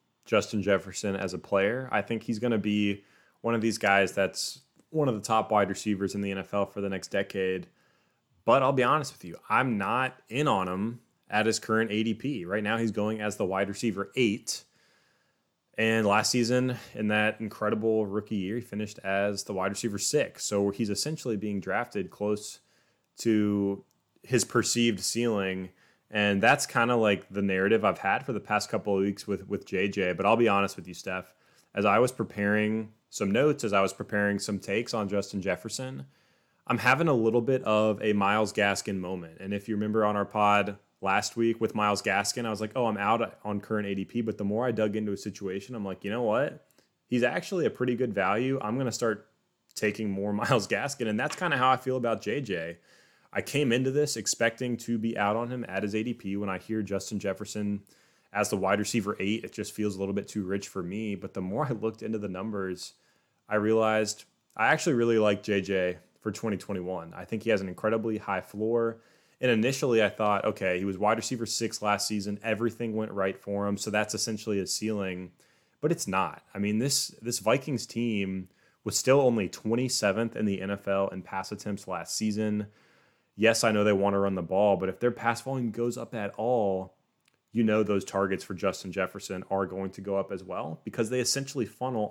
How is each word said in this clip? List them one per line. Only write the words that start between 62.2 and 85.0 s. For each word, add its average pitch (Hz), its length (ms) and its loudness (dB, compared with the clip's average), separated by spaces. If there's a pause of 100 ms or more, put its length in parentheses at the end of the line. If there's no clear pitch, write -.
numbers, 95 640 -6 (560)
I 107 60 2
realized 110 680 4 (320)
I 110 120 4
actually 156 260 4
really 117 240 4
like 104 240 4
J 101 180 2
J 90 380 0 (260)
for 107 80 -2
twenty 107 240 -4
twenty-one. 90 580 -6
I 90 100 -12
think 104 200 -6
he 113 60 2
has 104 100 6
an 95 80 -4
incredibly 110 500 -2
high 98 220 -2
floor. 113 580 -2 (420)
And 127 100 2
initially 120 520 4
I 104 60 6
thought, 104 360 0
"Okay, 95 340 0
he 92 60 -2
was 95 140 -2
wide 104 200 2
receiver 113 280 -6
six - 360 -4
last 104 260 0
season. 104 340 -4
Everything 113 540 -2
went 110 160 -4
right 98 260 0
for 101 300 -2
him. 101 80 0
So 104 140 -6
that's 104 240 0
essentially 107 440 -2
his 92 140 -4
ceiling." 95 580 -4 (500)
But 156 120 0
it's - 160 -4
not. 95 340 0 (120)
I 101 40 -6
mean, 104 200 0
this, 139 300 0 (120)
this 120 200 -4
Vikings 131 440 0
team 98 640 -2 (360)
was - 120 -2
still 135 240 4
only 117 300 2
twenty-seventh 113 840 0
in 107 120 -2
the 98 160 -2
N 95 80 -6
F 101 180 -6
L 98 200 2
in 95 120 -8
pass 95 320 -8
attempts 104 340 -8
last 87 300 -6
season. 104 520 -2 (680)
Yes, 113 280 4
I 113 60 6
know 107 140 4
they 104 80 6
want 101 220 2
to 98 40 2
run 98 160 0
the 92 80 -2
ball, 98 340 4
but 92 120 -2
if 92 100 -6
their 123 120 2